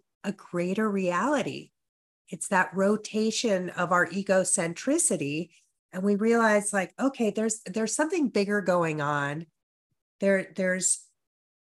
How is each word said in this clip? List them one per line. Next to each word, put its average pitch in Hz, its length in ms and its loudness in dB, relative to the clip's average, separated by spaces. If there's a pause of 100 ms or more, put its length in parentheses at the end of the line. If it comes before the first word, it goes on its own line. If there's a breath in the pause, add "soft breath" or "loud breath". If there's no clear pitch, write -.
(240)
a 202 80 -4
greater 190 580 -4
reality. 185 800 -2 (600)
It's - 180 -10
that 185 260 2
rotation 208 960 0
of 180 220 -2
our 175 160 4
egocentricity. 180 1400 0 (420 soft breath)
And 185 100 -6
we 202 140 2
realize, 220 560 4
like, 190 260 -2
okay, 233 320 0
there's, 220 360 -2
there's 214 280 -4
something 311 340 0
bigger 202 320 0
going 170 400 0
on. 147 460 -2 (720)
There, 196 360 2
there's, 185 440 0 (600)